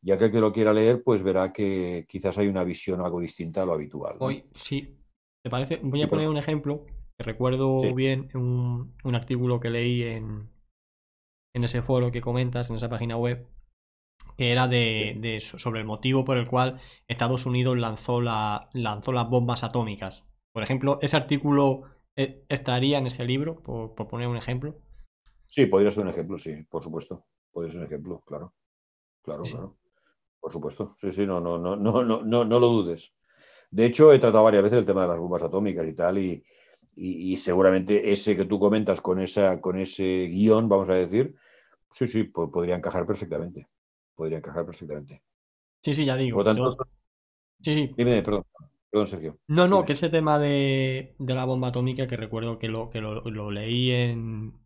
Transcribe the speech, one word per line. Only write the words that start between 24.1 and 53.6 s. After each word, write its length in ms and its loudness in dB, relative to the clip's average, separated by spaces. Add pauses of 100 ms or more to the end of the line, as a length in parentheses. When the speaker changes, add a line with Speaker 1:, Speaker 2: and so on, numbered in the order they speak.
Speaker 2:
un 100 -4
ejemplo. 400 -6 (680)
Speaker 1:
Sí, 180 4
podría 260 4
ser 120 -2
un 60 -2
ejemplo, 280 -6
sí, 320 -12
por 140 -8
supuesto. 420 -12 (260)
Podría 200 -8
ser 100 -12
un 60 -10
ejemplo, 380 -12
claro. 280 -14 (680)
Claro, 220 -10
Speaker 2:
Sí. 80 -10
Speaker 1:
claro. 220 -14 (640)
Por 140 -10
supuesto. 440 -8
Sí, 140 -6
sí, 160 0
no, 140 -2
no, 160 -2
no, 180 -4
no, 280 2
no, 200 0
no, 220 2
no 140 4
lo 80 6
dudes. 460 -2 (580)
De 140 4
hecho, 280 10
he 60 10
tratado 260 8
varias 180 8
veces 160 6
el 60 2
tema 180 2
de 60 2
las 100 -2
bombas 240 -2
atómicas 440 -2
y 60 -8
tal, 240 0
y, 260 -2 (520)
y, 380 -4
y 40 -4
seguramente 760 4
ese 240 0
que 80 2
tú 140 -2
comentas 420 4
con 180 0
esa, 420 2
con 160 -2
ese 520 -2
guión, 400 4
vamos 200 4
a 40 4
decir, 420 0 (560)
sí, 160 -2
sí, 160 0
po-, 280 -4
podría 240 -2
encajar 300 -4
perfectamente. 600 -8 (480)
Podría 220 -6
encajar 280 -8
perfectamente. 560 -14 (640)
Speaker 2:
Sí, 100 0
sí, 120 0
ya 100 0
digo, 220 0
Speaker 1:
Por 80 2
lo 100 4
tanto, 220 -2
Speaker 2:
yo... 60 -8 (760)
sí, 140 0
sí. 220 0
Speaker 1:
dime, 260 4
perdón. 200 -2 (460)
Perdón, 180 2
Sergio. 300 -10 (120)
Speaker 2:
No, 180 6
no, 100 6
Speaker 1:
Dime. 100 4
Speaker 2:
que 60 0
ese 160 -2
tema 300 2
de, 800 0
de 160 -4
la 100 -2
bomba 220 -2
atómica, 400 -2
que 100 -6
recuerdo 420 -6
que 100 -6
lo, 200 -6
que 120 -8
lo, 280 -8
lo 220 -8
leí 400 -2